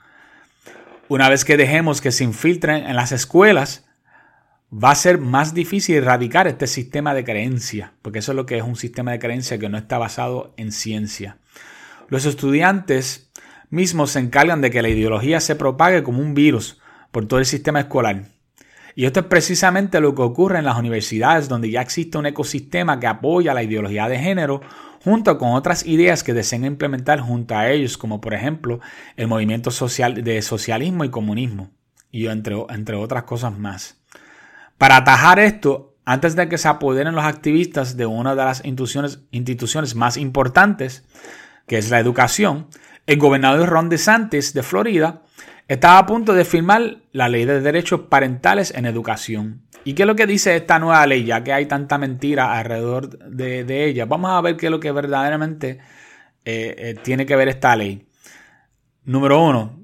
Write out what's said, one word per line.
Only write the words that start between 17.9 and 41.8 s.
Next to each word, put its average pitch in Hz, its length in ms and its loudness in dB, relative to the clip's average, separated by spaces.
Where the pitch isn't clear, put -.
Y 127 80 -2
esto 131 160 0
es 185 60 -2
precisamente 185 760 2
lo 143 160 2
que 135 60 0
ocurre 170 360 2
en 151 60 -4
las 123 120 0
universidades, 120 720 0
donde 117 220 -4
ya 120 120 -2
existe 165 360 -6
un 147 80 -4
ecosistema 147 720 -4
que 123 80 -4
apoya 147 480 0
la 123 80 -2
ideología 107 460 -4
de 123 100 -4
género, 147 440 -2
junto 208 340 2
con 120 140 0
otras 165 340 -2
ideas 165 380 2
que 120 100 -2
desean 117 300 -4
implementar 139 560 -2
junto 120 340 -6
a 107 160 0
ellos, 139 260 -2
como 107 240 -8
por 110 140 -8
ejemplo 120 460 -6
el 113 140 -6
movimiento 113 420 -2
social, 123 540 -4
de 113 180 -2
socialismo 131 640 -4
y 127 60 -4
comunismo, 107 600 -6
y 113 160 -8
entre, 110 300 -6
entre 107 260 -8
otras 120 260 -6
cosas 120 340 -8
más. 101 460 -12
Para 135 180 8
atajar 139 420 6
esto, 202 640 2
antes 151 320 0
de 175 120 0
que 165 100 -4
se 160 100 0
apoderen 147 460 0
los 151 100 -2
activistas 151 720 -2
de 123 80 -2
una 117 300 -2
de 135 100 0
las 131 200 -4
instituciones, 139 560 -6
instituciones 123 640 -6
más 120 220 -2
importantes, 135 880 0
que 117 120 -2
es 107 100 -4